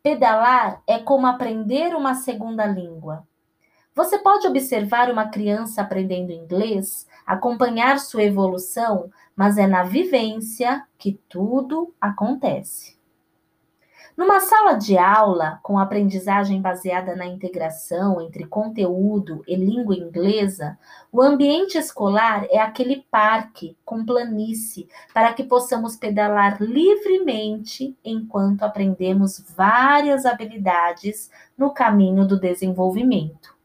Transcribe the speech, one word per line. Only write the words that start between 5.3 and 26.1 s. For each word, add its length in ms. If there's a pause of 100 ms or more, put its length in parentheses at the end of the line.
aprendendo 500
inglês, 760 (180)
acompanhar 760
sua 240
evolução, 880 (240)
mas 220
é 100
na 160
vivência 1000 (140)
que 160 (160)
tudo 720
acontece. 960 (1200)
Numa 220
sala 340
de 240
aula, 680
com 160
aprendizagem 800
baseada 560
na 100
integração 960
entre 260
conteúdo 1000
e 80
língua 400
inglesa, 840 (340)
o 100
ambiente 560
escolar 720
é 100
aquele 520
parque 760
com 200
planície 840 (260)
para 200
que 100
possamos 520
pedalar 680